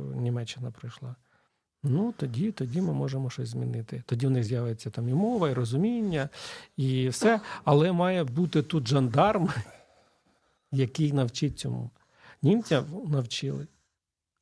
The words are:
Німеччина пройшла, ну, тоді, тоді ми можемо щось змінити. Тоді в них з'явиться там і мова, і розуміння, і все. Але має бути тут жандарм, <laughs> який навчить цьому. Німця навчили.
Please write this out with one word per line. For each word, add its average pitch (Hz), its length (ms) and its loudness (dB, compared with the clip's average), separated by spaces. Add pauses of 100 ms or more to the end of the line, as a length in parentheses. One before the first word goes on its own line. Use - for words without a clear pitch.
(160)
Німеччина 120 560 -4
пройшла, 123 440 -14 (680)
ну, 180 340 2
тоді, 143 340 -2
тоді 131 300 -4
ми 165 120 0
можемо 135 360 -2
щось 123 200 -6
змінити. 120 560 -6
Тоді 127 220 0
в - 20 4
них 123 140 4
з'явиться 117 460 -4
там 117 200 -4
і 127 40 0
мова, 190 360 2
і 127 40 0
розуміння, 151 760 0 (480)
і 131 320 2
все. 214 320 2 (220)
Але 151 280 6
має 180 320 2
бути 151 380 0
тут 139 260 -2
жандарм, 147 640 4 (600)
<laughs> - 640 -20
який 139 420 0
навчить 135 460 0
цьому. 123 300 -6 (520)
Німця 160 420 4 (220)
навчили. 139 640 -4 (760)